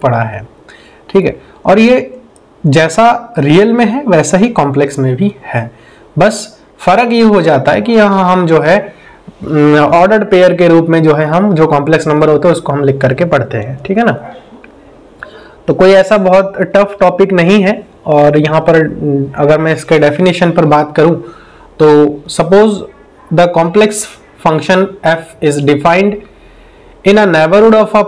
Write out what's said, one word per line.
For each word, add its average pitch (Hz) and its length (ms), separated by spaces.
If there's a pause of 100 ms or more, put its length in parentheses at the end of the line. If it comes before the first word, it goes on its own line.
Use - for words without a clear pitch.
पढ़ा 120 220
है, 113 200 (680)
ठीक 190 140
है। - 120 (280)
और 196 140
ये 247 420 (440)
जैसा 160 720
real 165 340
में 233 140
है 254 220
वैसा 175 300
ही 214 120
complex 143 480
में 131 180
भी 202 180 (100)
है, 117 260 (460)
बस 196 300 (340)
फ़र्क 226 320
ये 233 100
हो 208 200
जाता 147 300
है 190 100
कि 233 100
यहाँ 196 400
हम 185 140
जो 160 140
है, 165 180 (1000)
ordered 190 520
pair 180 260
के 175 120
रूप 165 200
में 165 140
जो 156 120
है 151 120
हम 185 280
जो 156 140
complex 151 400
number 151 200
होते 151 200
हैं 165 60
उसको - 180
हम 143 120
लिख 135 160
करके 131 260
पढ़ते 135 320
हैं, 123 260
ठीक 190 140
है 240 60
ना। - 160 (1500)
तो 160 60
कोई 185 180
ऐसा 190 260
बहुत 190 380 (180)
टफ 202 260
topic 185 320
नहीं 185 300
है। 190 100 (340)
और 147 320
यहाँ 151 220
पर 165 160 (600)
अगर 151 200
मैं 160 160
इसके - 240
definition 170 540
पर 165 120
बात 151 320
करूँ 165 180 (640)
तो 156 80 (400)
suppose 196 520 (500)
the 175 160 (100)
complex 202 440 (440)
function 180 380 (220)
f 160 380
is 147 260
defined 175 480 (880)
in 202 140
a 214 80
neighborhood 190 500
of 214 180
a 208 120